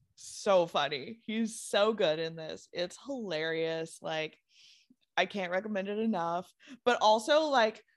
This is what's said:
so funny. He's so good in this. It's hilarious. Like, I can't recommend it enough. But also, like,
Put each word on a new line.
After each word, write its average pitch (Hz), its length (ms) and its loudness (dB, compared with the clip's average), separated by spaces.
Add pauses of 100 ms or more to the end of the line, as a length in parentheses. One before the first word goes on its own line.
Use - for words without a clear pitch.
(240)
so 190 440 2
funny. 143 580 -4
He's 226 340 -4
so 220 340 2
good 165 260 2
in 165 160 -6
this. 160 360 -12
It's 180 240 -6 (120)
hilarious. 165 960 -4
Like, 156 340 -6 (800)
I 180 80 4
can't 185 260 -6
recommend 196 360 -4
it 208 100 -4
enough. 180 560 -2 (320)
But 240 160 2
also, 233 440 4
like, 233 380 2 (140)